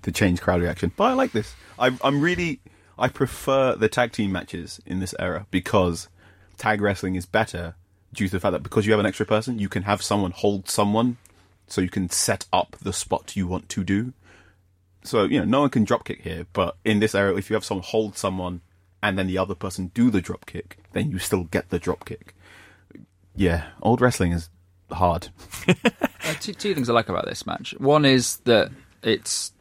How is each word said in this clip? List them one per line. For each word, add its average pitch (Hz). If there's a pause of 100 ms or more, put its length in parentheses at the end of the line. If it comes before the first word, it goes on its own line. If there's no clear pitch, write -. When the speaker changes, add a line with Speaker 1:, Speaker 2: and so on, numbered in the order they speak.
Speaker 1:
to 90
change 90
crowd 90
reaction. 87
But 196
I 254
like 254
this. 107 (240)
I, 127
I'm 143
really, 170 (380)
I 127
prefer 135
the 110
tag 123
team 101
matches 87
in 92
this 90
era 90
because 90 (500)
tag 107
wrestling 98
is 90
better 87 (360)
due 101
to 92
the 95
fact 98
that 87
because -
you 107
have 107
an 104
extra 101
person, 113
you 101
can 95
have 101
someone 98
hold 101
someone, 110 (500)
so -
you 92
can 92
set -
up -
the -
spot -
you 95
want 90
to 98
do. 104 (920)
So, 110
you 139
know, 92
no 123
one 143
can 110
dropkick -
here, 82
but 92
in 107
this 107
era, 98
if 101
you 107
have 107
someone 95
hold 110
someone 90 (420)
and 104
then 95
the 92
other 92
person 92
do 120
the 101
dropkick, - (220)
then 139
you 92
still 92
get 82
the 87
dropkick. - (1040)
Yeah, 85 (160)
old 117
wrestling 107
is 82 (420)
hard. 87 (380)
<laughs> 269 (500)
Speaker 2:
Uh, 156
two, 214
two 202
things 123
I -
like 113
about 87
this -
match. -
One 147
is 131
that 113 (320)
it's -